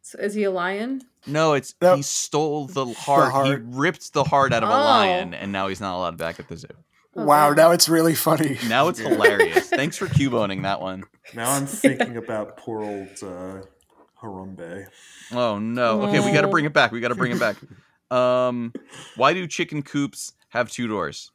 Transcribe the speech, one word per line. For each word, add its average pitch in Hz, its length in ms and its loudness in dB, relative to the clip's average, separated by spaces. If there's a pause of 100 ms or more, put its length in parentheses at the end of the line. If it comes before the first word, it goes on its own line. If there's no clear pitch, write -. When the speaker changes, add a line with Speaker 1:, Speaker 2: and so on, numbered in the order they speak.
(160)
Speaker 1:
Is 208 180 -6
he 208 100 -2
a 196 80 0
lion? 202 500 -6 (260)
Speaker 2:
No, 151 260 2
it's 135 280 -2
Speaker 3:
No. 175 140 6
Speaker 2:
he 139 60 -2
stole 147 640 -2
the 135 180 -4
Speaker 3:
The 117 80 -8
Speaker 2:
heart. 135 380 2
He 135 180 2
Speaker 3:
heart. 135 160 -2
Speaker 2:
ripped 135 480 -4
the 143 100 2
heart 135 300 2
out 113 100 0
of - 60 0
a - 40 4
Speaker 1:
Oh. - 20 4
Speaker 2:
lion, 226 580 2
and 98 180 -8
now 98 160 -2
he's 95 140 -6
not 92 160 -4
allowed 85 200 -4
back 82 220 -6
at - 80 -16
the 82 100 -14
zoo. - 100 -18 (480)
Speaker 1:
Oh, 160 100 -6
Speaker 3:
Wow, 147 240 8
Speaker 1:
damn. 147 80 4
Speaker 3:
now 160 140 10
it's 170 180 4
really 165 260 4
funny. 151 420 0 (100)
Speaker 2:
Now 131 200 2
it's - 120 -2
Speaker 4:
Yeah. - 100 -6
Speaker 2:
hilarious. - 600 2
Thanks 262 280 -2
for 196 100 -6
Cuboning 117 560 0
that 98 180 -4
one. 95 220 -8 (320)
Speaker 4:
Now 120 160 -2
I'm 139 160 0
Speaker 1:
<laughs> - 0 -
Speaker 4:
thinking 120 500 0
about 110 400 -8
poor 110 240 -10
old, 101 280 -10 (120)
uh, 95 400 -12 (600)
Harambe. 95 680 -14 (440)
Speaker 2:
Oh, 117 280 -2
no. 113 440 0
Okay, - 160 2
we - 120 2
gotta 147 160 2
Speaker 1:
Oh. - 40 -2
Speaker 2:
bring 160 140 0
it 151 80 -6
back. 123 180 4
We 117 100 -6
gotta 120 140 -2
bring 123 160 -2
it - 80 -4
back. 107 220 -2
Speaker 4:
<laughs> - 40 -20 (460)
Speaker 2:
Um, 127 640 0 (420)
why 135 180 2
do 180 140 -4
chicken 151 360 -6
coops - 500 -6 (160)
have 120 200 -2
two 123 160 -6
doors? 92 500 -6